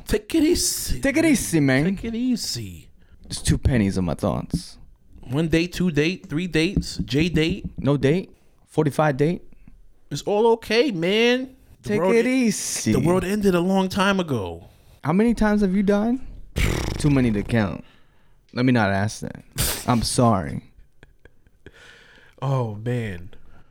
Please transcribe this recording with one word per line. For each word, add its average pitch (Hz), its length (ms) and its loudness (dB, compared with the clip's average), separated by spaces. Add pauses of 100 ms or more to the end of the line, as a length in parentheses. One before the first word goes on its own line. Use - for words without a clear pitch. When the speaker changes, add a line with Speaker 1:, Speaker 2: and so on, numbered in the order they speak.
Speaker 1:
Take - 280 -2
it 320 80 4
easy, - 560 0
Speaker 2:
Take 277 160 -2
it 320 80 2
Speaker 1:
man. 330 80 4
Speaker 2:
easy, 170 300 2
man. 139 240 4
Speaker 1:
Take 190 180 -2
it 226 120 -6
easy. 123 720 -4 (400)
Speaker 2:
Just - 180 -8
two - 100 2
pennies 98 380 2
of 95 80 0
my 82 120 -2
thoughts. - 640 -4 (440)
Speaker 1:
One 143 260 -2
date, 165 240 2
two 180 200 0
date, 156 380 0
three 170 180 -4
dates, 156 500 -2
J 151 320 0
date. 160 360 0 (140)
Speaker 2:
No 143 160 2
date? 143 400 0 (320)
Forty-five 151 480 0
date? 151 260 0 (680)
Speaker 1:
It's 143 120 -8
all 208 300 2
okay, 226 380 0
man. 226 640 0 (280)
The - 60 -10
Speaker 2:
Take 107 120 0
Speaker 1:
world 190 140 4
Speaker 2:
it 226 100 4
Speaker 1:
e-, 254 220 2
Speaker 2:
easy. - 440 -2
Speaker 1:
the 107 80 4
world 175 240 2
ended 196 320 2
a 170 60 4
long 190 260 2
time 190 320 0
ago. 101 480 -4 (380)
Speaker 2:
How - 80 0
many 220 200 4
times 208 280 2
have 185 120 2
you 202 100 2
died? 214 340 2 (800)
Too 151 120 2
many 127 220 4
to 101 120 -2
count. 104 420 0 (680)
Let 123 120 0
me 127 80 4
not 110 180 4
ask 98 300 -2
that. - 220 -12 (200)
Speaker 1:
<laughs> - 240 -4
Speaker 2:
I'm 117 140 2
sorry. 98 600 0 (1800)
Speaker 1:
Oh, 131 340 -2
man. 110 560 -6 (400)